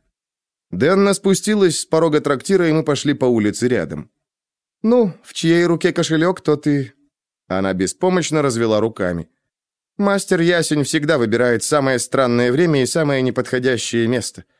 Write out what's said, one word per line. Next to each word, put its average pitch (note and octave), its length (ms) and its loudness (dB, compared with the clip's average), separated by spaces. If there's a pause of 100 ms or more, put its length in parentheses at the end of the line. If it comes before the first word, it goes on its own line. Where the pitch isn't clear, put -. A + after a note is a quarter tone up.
(680)
Денна F#3+ 440 2
спустилась G3 640 0
с - 60 -8
порога D#3+ 360 2
трактира, D#3+ 480 0
и - 20 2
мы D#3 120 2
пошли C#3+ 300 0
по C#3 120 -2
улице A2+ 420 0
рядом. D#2+ 440 -4 (720)
«Ну, A3+ 300 2 (100)
в - 100 -20
чьей E3+ 320 2
руке E3+ 260 0
кошелек, D#3+ 500 0
тот D3+ 260 -2
и...» C#3 240 0 (560)
Она F#2+ 260 -2
беспомощно D3+ 680 -2
развела A2+ 380 0
руками. F#2 500 -4 (680)
«Мастер G3 440 0
Ясень E3 420 2
всегда D3+ 360 0
выбирает A#2 440 0
самое C3+ 360 0
странное B2 520 0
время D3+ 300 2
и B2+ 60 0
самое C#3+ 340 -2
неподходящее B2 840 -2
место. A#2+ 360 -4 (160)